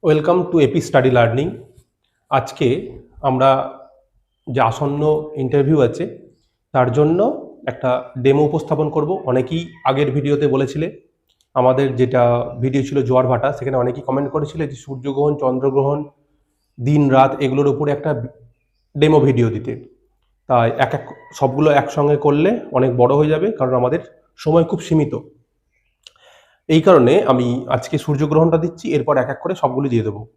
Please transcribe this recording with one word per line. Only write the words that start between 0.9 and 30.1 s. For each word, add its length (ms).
Learning। 320
আজকে 360
আমরা 220
যে 120
আসন্ন 320
ইন্টারভিউ 340
আছে, 160
তার 140
জন্য 220
একটা 180
ডেমো 260
উপস্থাপন 460
করব। 140
অনেকেই 300
আগের 260
ভিডিওতে 320
বলেছিলে, 400
আমাদের 320
যেটা 240
ভিডিও 240
ছিল 100
জোয়ার 240
ভাটা, 260
সেখানে 260
অনেকেই 240
কমেন্ট 280
করেছিলে 360
যে 120
সূর্যগ্রহণ, 580
চন্দ্রগ্রহণ, 580
দিন 260
রাত, 160
এগুলোর 280
উপরে 180
একটা 200
ডেমো 320
ভিডিও 280
দিতে। 160
তাই 200
এক 120
এক 80
সবগুলো 300
একসঙ্গে 440
করলে 240
অনেক 140
বড় 180
হয়ে 140
যাবে, 140
কারণ 220
আমাদের 200
সময় 320
খুব 160
সীমিত। 280
এই 180
কারণে 260
আমি 160
আজকে 280
সূর্যগ্রহণটা 600
দিচ্ছি, 220
এরপর 260
এক 120
এক 100
করে 180
সবগুলো 320
দিয়ে 140
দেবো। 140